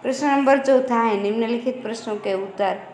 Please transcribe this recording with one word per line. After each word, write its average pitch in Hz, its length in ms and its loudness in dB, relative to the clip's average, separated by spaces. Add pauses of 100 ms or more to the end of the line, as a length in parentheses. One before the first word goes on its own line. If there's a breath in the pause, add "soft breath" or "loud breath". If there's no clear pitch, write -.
प्रश्न 262 240 -2
नंबर 277 320 4
चौथा 262 420 4
है 208 200 2
निम्नलिखित 233 600 -2
प्रश्नों 220 340 -6
के 202 180 -4
उत्तर 190 440 -4 (140)